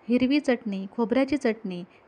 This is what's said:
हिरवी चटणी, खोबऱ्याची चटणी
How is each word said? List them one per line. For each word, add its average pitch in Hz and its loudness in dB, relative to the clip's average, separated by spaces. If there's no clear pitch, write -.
हिरवी 247 2
चटणी, 208 -2
खोबऱ्याची 262 0
चटणी 208 -4